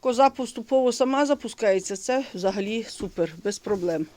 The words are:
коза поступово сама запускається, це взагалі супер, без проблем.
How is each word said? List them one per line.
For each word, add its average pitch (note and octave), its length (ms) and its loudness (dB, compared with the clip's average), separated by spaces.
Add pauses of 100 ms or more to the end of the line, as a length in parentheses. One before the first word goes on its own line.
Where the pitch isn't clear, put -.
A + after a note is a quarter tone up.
коза B3+ 300 4
поступово B3 640 0
сама C4+ 340 2
запускається, G3+ 680 0
це C4 280 -2 (100)
взагалі G3 500 -2
супер, F3 480 -4 (120)
без G3+ 140 -4
проблем. F3 480 -2 (100)